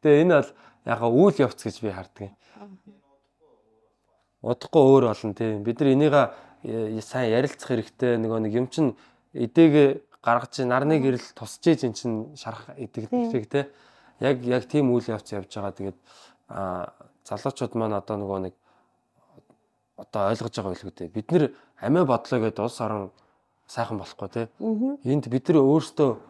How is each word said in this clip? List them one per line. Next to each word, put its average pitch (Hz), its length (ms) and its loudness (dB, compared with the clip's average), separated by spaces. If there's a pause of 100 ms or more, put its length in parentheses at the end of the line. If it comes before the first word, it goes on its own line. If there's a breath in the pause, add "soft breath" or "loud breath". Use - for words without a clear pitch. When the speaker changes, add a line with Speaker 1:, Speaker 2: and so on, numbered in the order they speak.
Speaker 1:
Гэтэ 151 220 6
энэ 180 180 4
бол 131 100 -4 (360 soft breath)
яг 113 160 -2
үйл 131 400 4
явц 123 240 -2
гэж 104 160 -8
би 107 80 -4
харддаг 92 400 -14
юм. 98 40 -20 (2000 loud breath)
Удахгүй 123 420 0
өөр 135 280 8
болно, 104 260 -6
тий. 110 240 -4
Бид 113 200 -4
нар 143 120 2
энийг, 143 220 4 (500 loud breath)
э, 110 400 -6
сайн 127 260 -4
ярилцах 127 380 -2
хэрэгтэй. 120 480 -2
Нөгөө 113 240 -4
нэг 107 160 -4
юм 127 120 -2
чинь 143 280 -2 (380 soft breath)
эдээгээ 143 680 4 (240)
гаргаж, 120 400 0
нарны 135 320 2
Speaker 2:
Мгм. 135 80 2
Speaker 1:
гэрэл 127 220 0 (100)
тусч - 320 -6
ийж 160 160 2
эн 117 80 -2
чинь 117 440 -6
шарах - 420 -14
идэгдэх 113 320 -10
Speaker 2:
Тийм. 240 200 -2
Speaker 1:
шиг, 120 200 -4
тий. 139 140 0 (560 soft breath)
Яг, 131 240 0
яг 123 200 -2
тийм 143 280 0
үйл 120 200 0
явц 104 200 -10
явж 98 200 -10
байгаа. 101 240 -8
Тэгээд, 98 220 -10 (500 soft breath)
а, 90 440 -8 (320)
залуучууд 120 520 -8
маань 113 240 -4
одоо 107 160 -8
нөгөө 98 320 -6
нэг 87 60 -16 (1400)
одоо 104 340 -2
ойлгож 117 240 -6
байгаа 98 160 -6
байлгүй 90 240 -12
дээ. 85 160 -12
Бид 107 200 -6
нар 156 180 2 (300 soft breath)
амиа 151 280 2
бодлоо 120 320 0
гэд 110 200 -2
улс 117 200 -4
орон 107 300 -6 (580)
сайхан 113 320 -6
болохгүй, - 320 -14
тий. 117 160 -6 (100)
Speaker 2:
Мгм. 226 460 -4
Speaker 1:
Энд 135 240 -2
бид 127 200 -4
нар 160 120 6
өөрсдөө 139 560 2 (140)